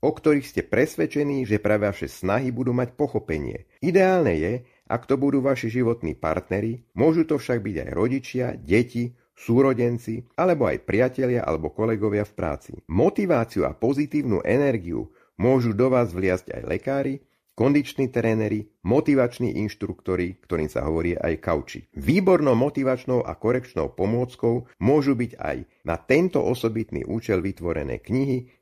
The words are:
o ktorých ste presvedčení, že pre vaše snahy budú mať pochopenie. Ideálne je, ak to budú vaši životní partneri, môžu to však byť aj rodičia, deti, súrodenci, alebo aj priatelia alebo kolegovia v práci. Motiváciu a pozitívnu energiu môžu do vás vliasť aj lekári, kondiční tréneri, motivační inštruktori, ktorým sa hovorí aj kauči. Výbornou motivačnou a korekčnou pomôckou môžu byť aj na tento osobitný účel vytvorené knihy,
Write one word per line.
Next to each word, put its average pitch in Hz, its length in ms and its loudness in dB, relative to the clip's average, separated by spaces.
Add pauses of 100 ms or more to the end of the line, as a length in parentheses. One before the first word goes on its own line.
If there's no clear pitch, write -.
o 139 80 2
ktorých 151 400 0
ste 90 160 -4
presvedčení, 143 800 -2
že 101 160 0
pre 104 160 2
vaše 101 320 -2
snahy 110 400 -2
budú 123 240 -2
mať 123 240 -2
pochopenie. 78 720 -4 (160)
Ideálne 180 480 4
je, 82 200 0 (360)
ak 120 160 -4
to - 80 0
budú 135 320 0
vaši 123 240 0
životní 117 480 -2
partneri, 104 800 -4
môžu 160 320 4
to 151 80 2
však 123 240 -2
byť 98 140 -6 (100)
aj - 80 -10
rodičia, 123 520 -2 (120)
deti, 120 560 0 (240)
súrodenci, 120 880 0 (160)
alebo 165 240 2
aj 71 240 -2
priatelia 123 560 0
alebo 78 240 -2
kolegovia 104 560 0
v - 80 -20
práci. 76 400 -6 (160)
Motiváciu 117 800 2
a 76 80 -10
pozitívnu 135 680 0
energiu 104 640 0 (300)
môžu 120 320 4
do 113 160 2
vás 123 240 2
vliasť 92 400 -2
aj - 160 -10
lekári, 139 480 -4 (400)
kondiční 135 560 2
tréneri, 110 560 0 (160)
motivační 127 800 2
inštruktori, 92 800 -4
ktorým 78 240 -2
sa - 160 -4
hovorí 82 320 0
aj 80 240 -2
kauči. 78 400 -4 (160)
Výbornou 160 640 4
motivačnou 131 640 0
a - 160 -6
korekčnou 117 560 -2
pomôckou 117 720 0 (160)
môžu 135 320 4
byť 117 240 -4
aj 71 180 -4 (300)
na 82 80 -2
tento 160 480 2
osobitný 110 640 -2
účel 107 320 0
vytvorené 82 640 -4
knihy, 127 480 -2 (100)